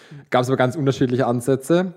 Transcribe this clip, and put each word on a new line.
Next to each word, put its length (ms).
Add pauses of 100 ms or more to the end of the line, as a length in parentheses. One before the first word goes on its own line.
(300)
Gab's 180
aber 80
ganz 220
unterschiedliche 480
Ansätze. 720